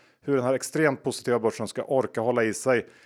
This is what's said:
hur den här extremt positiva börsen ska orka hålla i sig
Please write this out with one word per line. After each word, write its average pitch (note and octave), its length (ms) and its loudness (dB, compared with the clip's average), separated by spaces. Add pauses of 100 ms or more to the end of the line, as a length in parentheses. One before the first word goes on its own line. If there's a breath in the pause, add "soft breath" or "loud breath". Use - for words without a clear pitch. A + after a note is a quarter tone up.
(240 soft breath)
hur C#3+ 120 0
den B2 80 0
här C3 100 2
extremt C#3 480 0
positiva A#2+ 360 0
börsen A2 300 -2
ska - 140 -8
orka B2 380 -2
hålla A#2+ 240 2
i A2 100 0
sig B2 320 0 (200 loud breath)